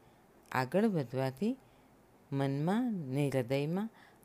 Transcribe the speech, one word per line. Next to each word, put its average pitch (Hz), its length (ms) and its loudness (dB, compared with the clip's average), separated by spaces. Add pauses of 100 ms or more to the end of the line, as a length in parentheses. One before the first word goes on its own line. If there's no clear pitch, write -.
(520)
આગળ 131 340 2
વધવાથી 143 680 0 (760)
મનમાં 151 600 0
ને 143 360 0
હૃદયમાં 139 640 0 (340)